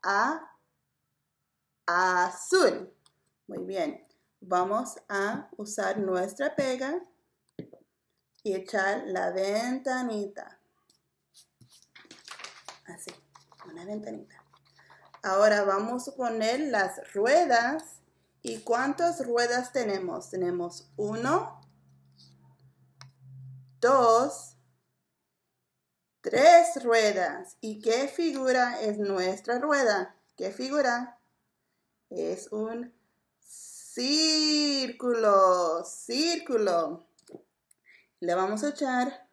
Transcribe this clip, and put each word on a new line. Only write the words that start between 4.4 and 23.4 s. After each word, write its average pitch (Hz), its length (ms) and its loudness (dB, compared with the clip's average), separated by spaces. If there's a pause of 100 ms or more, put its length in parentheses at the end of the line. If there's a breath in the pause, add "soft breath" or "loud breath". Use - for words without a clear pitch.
Vamos 190 560 -2 (120)
a 202 480 -4
usar 208 420 -4
nuestra 196 560 -4
pega 269 480 -4 (1400)
y 202 120 -2
echar 196 520 -2
la 185 240 -2
ventanita. 226 1300 -4 (2250)
Así, - 260 -16 (540)
una 170 220 -16
ventanita. 214 580 -12 (760 soft breath)
Ahora 208 420 4
vamos 220 440 -2
a 269 60 -12
poner 233 460 -2 (100)
las 196 440 -2
ruedas. 254 880 2 (400)
¿Y 226 180 -8
cuántas 277 680 -2
ruedas 240 460 0
tenemos? 196 560 -4
Tenemos 175 680 -6
uno, 226 640 -2 (2250)